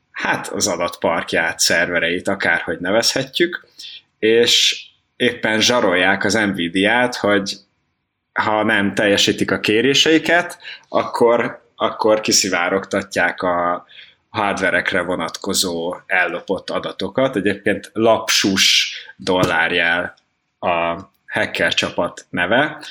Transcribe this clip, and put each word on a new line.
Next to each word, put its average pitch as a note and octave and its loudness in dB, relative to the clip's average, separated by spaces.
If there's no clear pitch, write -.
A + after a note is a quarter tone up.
hát, - -4
az - -2
adatparkját, E2+ -2
szervereit, F2 0
akárhogy F2 -2
nevezhetjük, A#2 -2
és A#2 4
éppen A2+ 0
zsarolják G2 2
az G2+ 0
Nvidia-t, G2+ 0
hogy G2+ 0
ha G#2+ 0
nem G2+ 0
teljesítik G2+ 2
a F#2+ 0
kéréseiket, D3+ 2
akkor, A#2 0
akkor G#2+ 0
kiszivárogtatják F#2+ -2
a F2 -2
hardverekre F#2 -2
vonatkozó F2 -4
ellopott F2 -2
adatokat. F#2 -4
Egyébként G2 -2
lapsus - 2
dollárjel F2 0
a E2+ 0
hacker F#2 -2
csapat - -4
neve, A#2 0